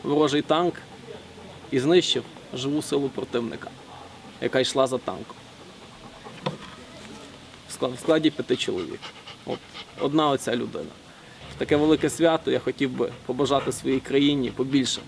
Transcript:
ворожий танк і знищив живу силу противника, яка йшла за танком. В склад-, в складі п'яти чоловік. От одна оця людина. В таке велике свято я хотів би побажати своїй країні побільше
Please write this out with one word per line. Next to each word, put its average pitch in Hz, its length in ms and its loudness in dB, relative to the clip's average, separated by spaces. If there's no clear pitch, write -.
ворожий 147 380 4
танк 165 320 2
і 131 80 4
знищив 151 440 4
живу 139 280 -2
силу 143 280 0
противника, 123 600 -4
яка 127 180 2
йшла 131 280 4
за 127 100 0
танком. 95 380 -6
В - 20 -10
склад-, 127 240 -4
в - 40 -14
складі 156 300 4
п'яти 123 260 0
чоловік. 90 440 -4
От 123 140 -4
одна 151 300 4
оця 131 260 2
людина. 110 360 -4
В - 40 -14
таке 156 160 2
велике 151 340 4
свято 160 420 2
я 127 80 4
хотів 131 300 0
би 127 220 -2
побажати 135 460 2
своїй 135 280 0
країні 139 520 2
побільше 131 560 2